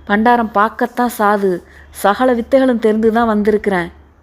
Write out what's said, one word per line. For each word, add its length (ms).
பண்டாரம் 440
பார்க்கத்தான் 680
சாது. 440
சகல 440
வித்தைகளும் 460
தெரிந்து 320
தான் 160
வந்திருக்கிறேன். 640